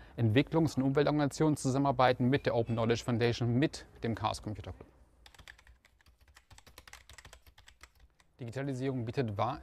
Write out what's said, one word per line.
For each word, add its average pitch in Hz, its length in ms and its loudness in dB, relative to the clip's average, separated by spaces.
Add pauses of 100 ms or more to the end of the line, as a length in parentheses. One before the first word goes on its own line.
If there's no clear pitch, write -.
(160)
Entwicklungs- 135 600 2
und 127 60 0
Umweltorganisationen 147 760 2
zusammenarbeiten 131 720 2
mit 135 160 2
der 113 100 0
Open 117 200 0
Knowledge 113 300 0
Foundation, 120 540 0
mit - 280 -2 (160)
dem 113 120 -2
Chaos 104 280 -4
Computer 98 300 -10
Club. - 140 -18 (3500)
Digitalisierung 131 640 -4
bietet 113 340 -2
wa-, 117 240 -4